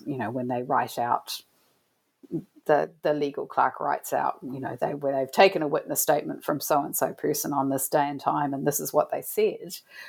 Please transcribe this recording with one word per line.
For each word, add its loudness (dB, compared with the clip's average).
you -4
know, -4
when -4
they -2
write 0
out, -2
the, 2
the 2
legal -4
clerk 0
writes -2
out, 0
you -8
know, -6
they, 0
where -2
they've -2
taken 6
a 0
witness 0
statement 0
from 0
so-and-so 0
person -2
on 2
this 0
day 4
and -6
time, 0
and -2
this 2
is -6
what 4
they -4
said. -2